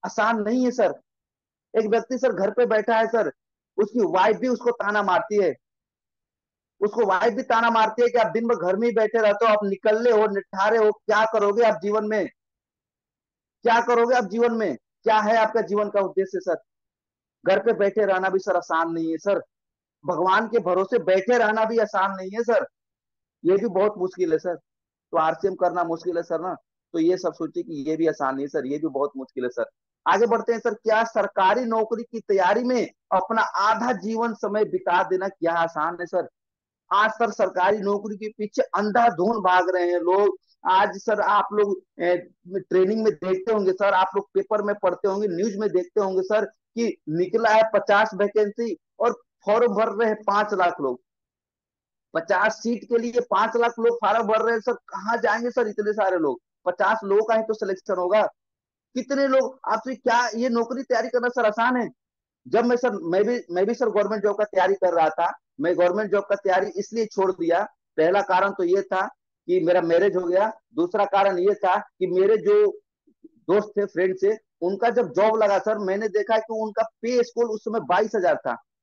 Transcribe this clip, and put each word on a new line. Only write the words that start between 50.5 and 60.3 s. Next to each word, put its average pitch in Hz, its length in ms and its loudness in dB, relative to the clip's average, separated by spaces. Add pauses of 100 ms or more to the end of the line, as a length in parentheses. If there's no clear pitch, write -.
लाख 175 260 0
लोग, 127 200 -4 (1120)
पचास 190 480 0
सीट 226 220 -4
के 233 140 0
लिए 233 220 -2 (100)
पांच 220 260 0
लाख 233 220 0
लोग 233 180 0
फॉर्म 214 300 0
भर 220 160 2
रहे 233 120 0
हैं 220 60 -2
सर। 240 120 -2 (160)
कहाँ 208 300 -4
जाएंगे 233 320 -2
सर 233 180 0
इतने 208 240 -2
सारे 190 260 0
लोग? 143 220 -2 (260)
पचास 196 380 0
लोगों 202 200 2
का 220 100 0
ही 220 80 0
तो 220 120 -6
selection 190 440 -4
होगा। 185 240 2 (720)
कितने 269 320 -2
लोग 262 300 0 (100)
आपसे 226 260 -4
क्या 240 400 0